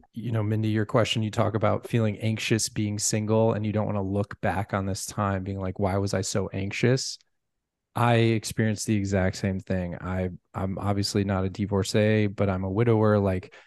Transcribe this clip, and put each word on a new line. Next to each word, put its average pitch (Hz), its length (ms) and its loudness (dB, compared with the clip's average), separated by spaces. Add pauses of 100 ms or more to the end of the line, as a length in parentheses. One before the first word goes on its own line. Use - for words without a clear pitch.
(120)
you 117 200 -6
know, 110 100 0
Mindy, 110 260 0
your 107 160 0
question, 110 380 2
you 107 80 -2
talk 101 240 0
about 104 320 0
feeling 110 320 0
anxious 110 500 0
being 104 300 -4
single 110 560 2
and 104 100 -4
you 107 80 -2
don't 107 140 0
wanna 104 160 -2
look 101 400 -2
back 101 320 -2
on 98 100 0
this 95 220 -4
time 98 360 -2
being 98 160 -6
like, 92 200 -6
"Why 98 180 0
was 98 160 0
I 98 80 0
so 98 320 -2
anxious?" 101 680 0 (760)
I 120 200 4
experienced 113 680 0
the 110 80 0
exact 98 420 0
same 95 220 -2
thing. 90 380 -4
I, 92 340 -4 (240)
I'm 95 240 -4
obviously 101 460 0
not 95 200 0
a 98 60 -2
divorcee, 104 760 2
but 98 200 0
I'm 92 140 -2
a 95 80 -4
widower. 107 480 4
Like, 95 360 0 (120)